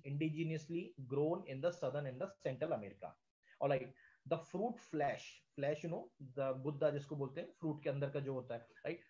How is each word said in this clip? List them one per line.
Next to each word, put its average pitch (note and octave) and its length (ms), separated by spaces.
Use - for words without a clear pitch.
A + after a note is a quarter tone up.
indigenously D#3+ 880
grown D#3 400
in C3+ 120
the F3 120
Southern C#3+ 340
and B2+ 140
the F#3+ 80
Central D3+ 300
America. G2 380
All C#3 80
right. C3+ 240
The D#3 100
fruit A3 400
flesh, - 640
flesh, C#3+ 260
you E3 80
know, G3 200
the C3+ 180
gudda C#3+ 280
jisko C#3+ 260
bolte C3+ 200
hain, - 80
fruit D3+ 220
ke D3+ 60
andar C#3 240
ka B2 80
jo C3+ 140
hota B2+ 200
hai, A#2 60
right? E3+ 140